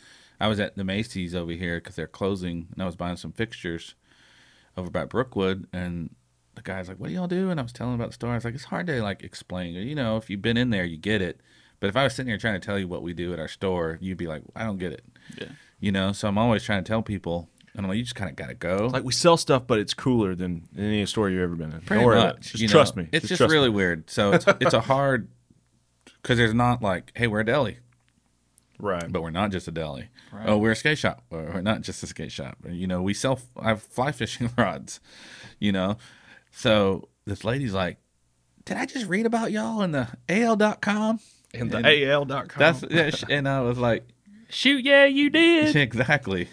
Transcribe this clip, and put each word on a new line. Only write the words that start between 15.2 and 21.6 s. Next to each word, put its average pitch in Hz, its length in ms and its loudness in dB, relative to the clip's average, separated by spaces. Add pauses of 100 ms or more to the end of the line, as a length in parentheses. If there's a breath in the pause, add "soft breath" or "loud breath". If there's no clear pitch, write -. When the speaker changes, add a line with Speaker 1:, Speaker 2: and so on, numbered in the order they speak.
Speaker 2:
Yeah. - 100 -12 (320 loud breath)
Speaker 1:
You 101 120 -2
know, 95 220 2
so 107 160 -4
I'm 101 80 0
always 113 260 2
trying 101 200 -2
to - 40 -14
tell 113 140 0
people, 87 480 -6 (260)
and 98 100 -6
I'm 95 40 -2
like, 98 80 -2
"You 120 60 -2
just 123 120 -10
kinda 92 180 -6
gotta 64 200 -12
go." 95 340 -2
Speaker 3:
Like, 127 160 -2
we 127 80 -4
sell 170 240 6
stuff, 127 320 2
but 113 120 2
it's 101 140 -2
cooler 113 420 2
than 87 320 -6 (100)
any 104 280 0
store 101 240 0
you've 92 120 0
ever 85 140 0
been 78 180 -6